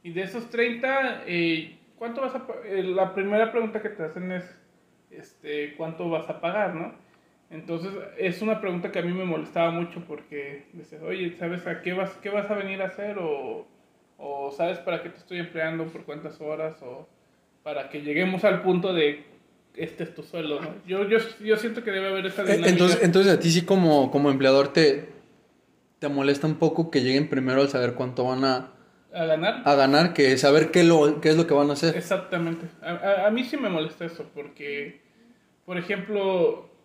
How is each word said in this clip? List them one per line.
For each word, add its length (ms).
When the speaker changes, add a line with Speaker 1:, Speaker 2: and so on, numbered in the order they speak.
Speaker 1:
Y 100
de 100
esos 260
treinta, 760
eh, 500
¿cuánto 240
vas 140
a 120
pa-? 80
Eh, 180
la 300
primera 380
pregunta 300
que 80
te 140
hacen 280
es, 140
este, 640
¿cuánto 340
vas 200
a 120
pagar, 340
no? 180
Entonces, 400
es 240
una 200
pregunta 300
que 80
a 20
mí 100
me 140
molestaba 460
mucho 360
porque 680
decías, 280
"Oye, 360
¿sabes 300
a 140
qué 120
vas, 180
qué 80
vas 200
a 60
venir 260
a 40
hacer? 340
O, 480
o 340
¿sabes 280
para 220
qué 80
te 80
estoy 220
empleando? 480
¿Por 180
cuántas 360
horas? 420
O 240
para 260
que 120
lleguemos 420
al 180
punto 320
de, 320
este 280
es 100
tu 80
sueldo", 400
¿no? 80
Yo, 240
yo, 80
yo 140
siento 260
que 80
debe 180
haber 180
esa 160
Speaker 2:
Eh, 20
Speaker 1:
dinámica. 240
Speaker 2:
entonces, 320
entonces 320
a 60
ti 100
sí 140
como, 480
como 180
empleador 420
te, 380
te 100
molesta 380
un 100
poco 360
que 100
lleguen 280
primero 320
al 80
saber 260
cuánto 300
van 200
a 260
Speaker 1:
¿A 140
ganar? 400
Speaker 2:
a 80
ganar, 400
que 240
saber 320
qué 140
lo, 360
qué 100
es 60
lo 120
que 80
van 160
a 20
hacer. 220
Speaker 1:
Exactamente. 720
A, 80
a, 360
a 40
mí 120
sí 140
me 120
molesta 360
eso, 300
porque, 680
por 140
ejemplo 920